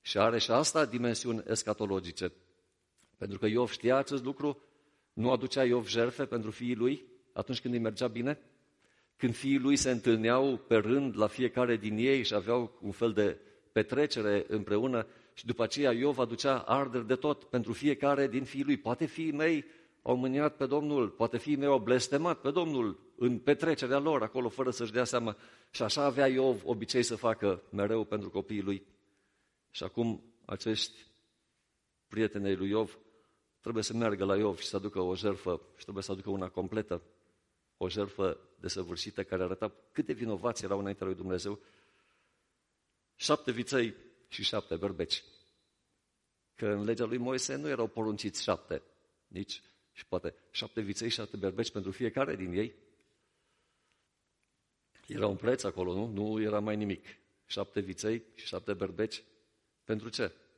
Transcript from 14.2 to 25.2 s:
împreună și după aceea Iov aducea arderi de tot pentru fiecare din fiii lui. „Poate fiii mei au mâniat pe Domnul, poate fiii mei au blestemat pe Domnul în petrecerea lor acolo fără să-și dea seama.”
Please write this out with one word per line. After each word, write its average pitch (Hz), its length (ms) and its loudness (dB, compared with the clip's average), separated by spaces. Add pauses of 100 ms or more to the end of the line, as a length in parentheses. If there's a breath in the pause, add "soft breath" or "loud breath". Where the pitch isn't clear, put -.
împreună 107 600 0 (260 loud breath)
și - 120 -18
după 117 180 0
aceea 135 280 2
Iov 127 280 2
aducea 123 380 0
arderi 123 500 0
de 127 80 4
tot 147 280 -2
pentru 120 300 -2
fiecare 139 540 2
din 127 160 -2
fiii 135 200 -6
lui. 139 140 2
„Poate 123 280 -2
fiii 160 260 -4
mei 151 340 0 (360 loud breath)
au 127 140 2
mâniat 131 400 2
pe 143 100 0
Domnul, 143 440 2
poate 117 280 0
fiii 147 180 0
mei 139 120 0
au 139 100 8
blestemat 127 640 2
pe 139 120 0
Domnul 147 480 0 (160)
în 123 240 2
petrecerea 143 600 2
lor 143 240 2
acolo 120 260 -2
fără 127 200 -2
să-și 117 220 -4
dea 123 120 2
seama.” 117 340 -2 (340 loud breath)